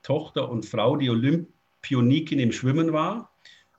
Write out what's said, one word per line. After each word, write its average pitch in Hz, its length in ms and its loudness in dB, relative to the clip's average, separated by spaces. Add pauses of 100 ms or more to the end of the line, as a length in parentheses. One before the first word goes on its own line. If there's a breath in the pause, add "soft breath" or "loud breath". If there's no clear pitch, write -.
Tochter 151 440 -4
und 113 180 -6
Frau, 117 300 0
die 135 140 0
Olympionikin 139 1300 0
im 120 140 2
Schwimmen 156 400 0
war. 175 380 -4 (480 soft breath)